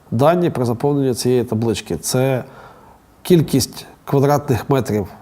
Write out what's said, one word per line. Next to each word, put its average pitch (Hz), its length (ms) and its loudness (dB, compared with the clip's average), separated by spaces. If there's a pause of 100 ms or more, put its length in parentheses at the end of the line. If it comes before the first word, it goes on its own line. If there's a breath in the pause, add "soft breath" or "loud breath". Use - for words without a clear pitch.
(120)
дані 160 380 2
при 123 160 -2
заповненні 135 480 0
цієї 123 300 0
таблички. 113 540 -2
Це 127 460 -2 (800 loud breath)
кількість - 640 0 (200)
квадратних 143 640 0
метрів 107 380 0 (140)